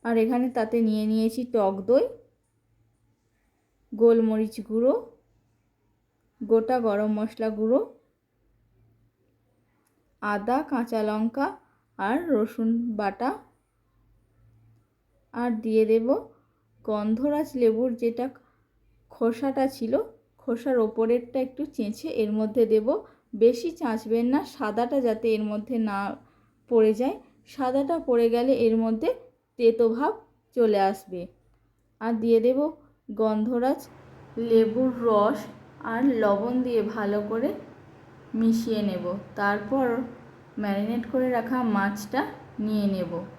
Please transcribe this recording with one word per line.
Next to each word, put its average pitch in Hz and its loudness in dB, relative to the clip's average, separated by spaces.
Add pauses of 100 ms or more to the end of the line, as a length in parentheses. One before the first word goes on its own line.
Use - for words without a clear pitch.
আর 233 0
এখানে 240 2
তাতে 233 -2
নিয়ে 214 0
নিয়েছি 220 0 (100)
টক 196 2 (100)
দই, 262 4 (1900)
গোলমরিচ 220 4
গুঁড়ো, 233 0 (1500)
গোটা 226 2
গরম 214 0
মশলা 220 -4
গুঁড়ো, 220 0 (2500)
আদা, 214 -2
কাঁচা 240 -2
লঙ্কা 226 -2 (520)
আর 208 -2 (120)
রসুন 226 0 (260)
বাটা, 208 -2 (2000)
আর 240 -4 (120)
দিয়ে 220 2
দেব 226 2 (800)
গন্ধরাজ 240 -2
লেবুর 240 2
যেটা 233 -2 (840)
খোসাটা 262 -2
ছিল, 233 -4 (440)
খোসার 254 -2
ওপরেরটা 226 0
একটু 262 -6 (100)
চেঁচে 220 -6
এর 214 0
মধ্যে 214 0
দেব। 220 2 (460)
বেশি 233 2
চাঁচবেন 233 -2
না, 269 2
সাদাটা 240 -4
যাতে 226 0
এর 214 -2
মধ্যে 214 -6
না 208 -2 (680)
পড়ে 220 6
যায়। 254 -2 (340)
সাদাটা 277 -2 (100)
পড়ে 233 4
গেলে 240 2 (100)
এর 226 4
মধ্যে 226 0 (500)
তেতো 226 4
ভাব 277 0 (420)
চলে 220 4
আসবে। 190 -2 (800)
আর 226 -2
দিয়ে 226 4
দেব 254 2 (500)
গন্ধরাজ 220 0 (680)
লেবুর 226 4 (120)
রস 220 4 (440)
আর 226 -4 (180)
লবণ 208 2 (100)
দিয়ে 240 0 (140)
ভালো 208 -2
করে 233 -2 (840)
মিশিয়ে 226 0
নেব। 180 -2 (300)
তারপর 208 0 (720)
ম্যারিনেট 214 -2
করে 254 0
রাখা 240 -2 (120)
মাছটা 202 -2 (380)
নিয়ে 214 0
নেব। 185 -2 (280)